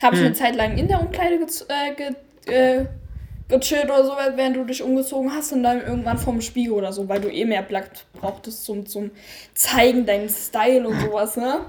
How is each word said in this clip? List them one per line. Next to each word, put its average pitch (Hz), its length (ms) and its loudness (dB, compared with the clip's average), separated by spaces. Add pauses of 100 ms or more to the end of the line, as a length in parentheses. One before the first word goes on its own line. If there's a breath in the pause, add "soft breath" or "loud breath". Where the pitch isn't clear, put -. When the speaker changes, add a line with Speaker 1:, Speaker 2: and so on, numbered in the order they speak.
Speaker 1:
Hab 247 100 8
ich 175 80 6
Speaker 2:
Hm. 170 60 6
Speaker 1:
eine - 80 2
Zeit 247 220 0
lang 220 200 0
in 320 120 2
der 381 120 4
Umkleide 339 380 0
ge-, - 300 -4
äh, 285 260 -4
ge-, 277 580 -10 (280)
äh, 269 60 -2 (600 loud breath)
gechillt 285 380 2
oder 269 180 6
so, 269 80 0 (240)
während 262 200 0
du 254 80 -2
dich 254 180 -6
umgezogen 262 520 0
hast 294 180 -6
und 254 120 2
dann 247 160 2
irgendwann 240 380 -4
vorm 233 220 -2
Spiegel 233 340 -4
oder 196 180 -2
so, 196 160 -6
weil 196 120 -2
du 202 120 -2
eh 214 120 -2
mehr 208 180 0
Blatt - 420 -8 (160)
brauchtest 208 440 -10
zum, 202 220 -8
zum 208 240 -8 (440 loud breath)
Zeigen, 247 520 4
deinen 208 220 0
Style 240 600 2
und 220 120 -2
sowas, 214 360 -2
ne? 254 320 -2